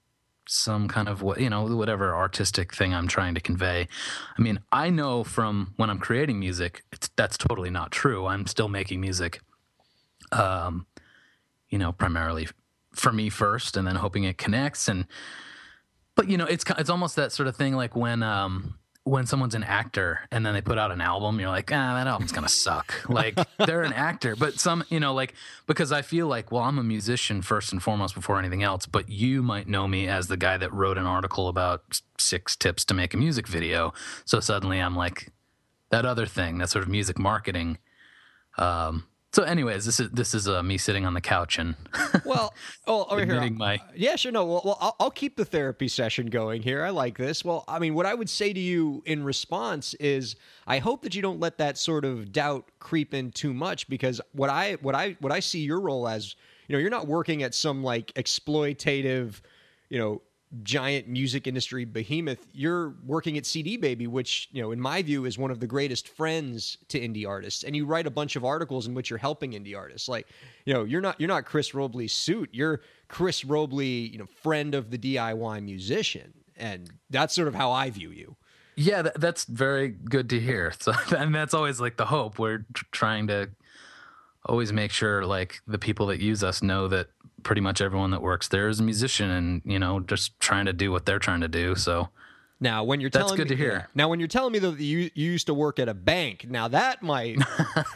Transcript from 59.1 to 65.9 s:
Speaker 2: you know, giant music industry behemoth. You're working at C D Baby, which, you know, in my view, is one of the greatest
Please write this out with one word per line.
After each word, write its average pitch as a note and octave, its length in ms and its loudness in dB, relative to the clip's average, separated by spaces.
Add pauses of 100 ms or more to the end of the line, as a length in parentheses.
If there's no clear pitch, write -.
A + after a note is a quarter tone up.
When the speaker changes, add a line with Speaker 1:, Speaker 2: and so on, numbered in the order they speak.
Speaker 2:
you C3 80 -4
know, G#2+ 240 -2 (400)
giant C3 460 0
music B2+ 400 -2
industry B2+ 360 -4
behemoth. A#2+ 680 -4
You're D#3+ 400 -2 (140)
working D3+ 320 -2
at C#3 80 -8
C D#3+ 160 -2
D G3 120 -4
Baby, B2+ 300 0
which, B2 460 -2
you C3 100 -6
know, A2 80 -4
in A#2 100 -4
my C#3+ 220 0
view, C#3+ 240 0
is A#2 100 -4
one C3 140 -2
of B2 100 -6
the B2 60 -4
greatest C3 420 -2